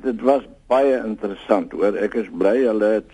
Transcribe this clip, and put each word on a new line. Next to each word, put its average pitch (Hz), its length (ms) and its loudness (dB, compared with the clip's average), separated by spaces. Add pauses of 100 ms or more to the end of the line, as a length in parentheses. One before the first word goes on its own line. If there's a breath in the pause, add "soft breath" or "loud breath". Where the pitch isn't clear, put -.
dit 117 180 -2
was 131 200 4 (260)
baie 131 380 2
interessant, 101 640 -4
hoor. 101 240 0
Ek 101 180 -2
is 110 140 -4 (100)
bly 98 280 2
hulle 107 280 0
het 104 200 -4